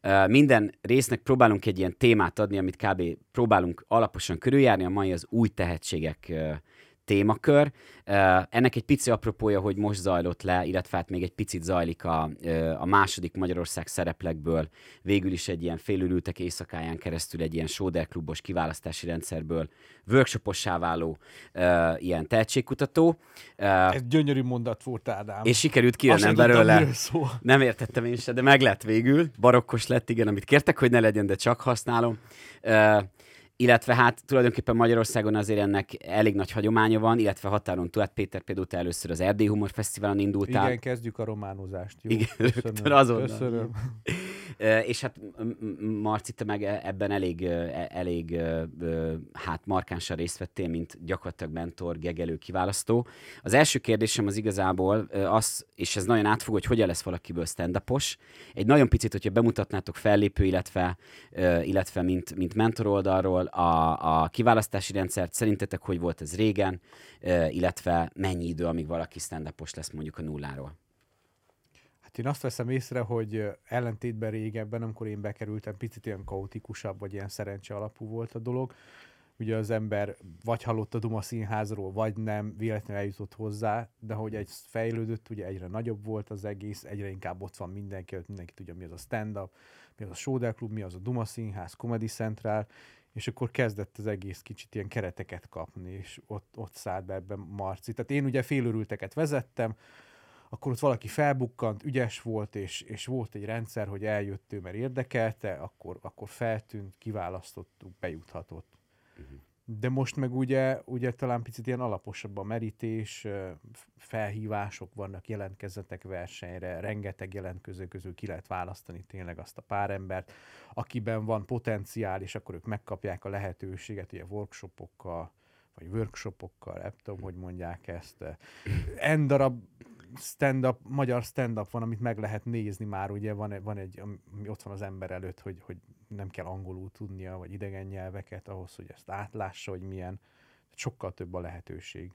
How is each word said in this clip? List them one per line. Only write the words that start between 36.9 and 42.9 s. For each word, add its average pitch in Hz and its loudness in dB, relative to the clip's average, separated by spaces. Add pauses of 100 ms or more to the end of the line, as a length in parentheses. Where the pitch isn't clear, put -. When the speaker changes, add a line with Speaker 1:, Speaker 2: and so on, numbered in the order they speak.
Speaker 1:
van, 113 4
illetve 101 0
határon 90 -2
túl. 107 0
Hát 95 -2
Péter, 95 -4
például 95 -4
te - -6
először 87 -4
az 82 -4
Erdély 104 4
Humor 104 0
Fesztiválon 101 -2
indultál. 101 2
Speaker 2:
Igen, 123 0
kezdjük 117 -6
a 113 -4
románozást, 98 -10
jó? - -4
Speaker 1:
Igen, 110 2 (100)
Speaker 2:
Köszönöm. 120 2
Speaker 1:
rögtön 107 0